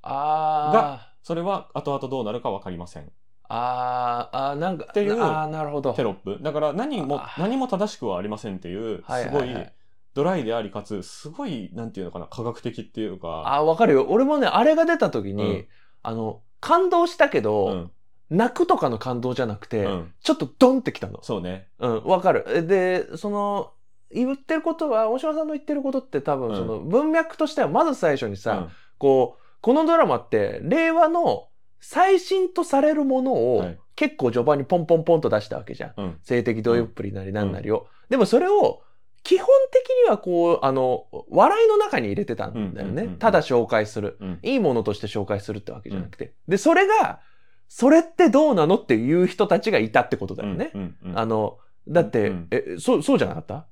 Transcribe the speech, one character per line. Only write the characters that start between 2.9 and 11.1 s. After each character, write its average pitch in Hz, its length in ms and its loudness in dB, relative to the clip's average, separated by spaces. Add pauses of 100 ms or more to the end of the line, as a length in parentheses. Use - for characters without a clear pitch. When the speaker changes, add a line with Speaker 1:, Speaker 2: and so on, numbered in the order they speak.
Speaker 2:
ん。 73 100 -20 (380)
Speaker 1:
あ 123 840 -4
ー、 135 200 -4
あ - 20 -6
ー、 - 20 -6
な 170 160 -4
ん 170 60 -6
か、 - 120 -12
Speaker 2:
っ - 40 -20
て 208 80 0
い 202 80 0
う 233 120 0
Speaker 1:
あ 156 220 0
ー、 151 40 -6
な 156 180 -6
る 147 60 -8
ほ 147 100 -4
ど。 131 120 -2
Speaker 2:
テ 139 100 -2
ロ 107 80 0
ッ - 20 -8
プ。 98 280 -10
だ 143 120 -6
か 151 80 -2
ら 151 100 0
何 226 300 -4
も、 139 160 -4
Speaker 1:
あ 139 100 -10
ー。 - 140 -10
Speaker 2:
何 233 160 -2
も 262 100 -2
正 202 260 -4
し - 40 -18
く 120 100 -8
は 92 100 -4
あ 90 40 -6
り 104 80 -8
ま 107 80 -6
せ 107 140 -10
ん 95 40 -8
っ 92 40 -10
て 87 100 -12
い 90 80 -8
う、 110 260 -8
Speaker 1:
は 127 160 -6
い 117 60 -4
は - 60 -8
い 139 40 -6
は 135 80 0
い。 123 60 -4
Speaker 2:
す 127 60 -8
ご 120 40 -8
い - 60 -10 (480)
ド 139 100 -2
ラ 180 140 0
イ 127 80 -4
で 113 80 -2
あ 117 80 -2
り 101 100 -10
か 104 100 -10
つ、 95 220 -8
す - 260 -18